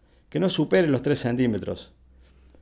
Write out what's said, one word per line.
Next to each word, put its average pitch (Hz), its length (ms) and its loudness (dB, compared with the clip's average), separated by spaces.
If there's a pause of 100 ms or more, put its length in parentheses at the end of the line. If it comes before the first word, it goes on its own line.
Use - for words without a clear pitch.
(280)
que - 120 -6
no 185 100 0
supere 175 380 2
los 131 160 0
tres 143 160 0
centímetros, 117 720 -2 (680)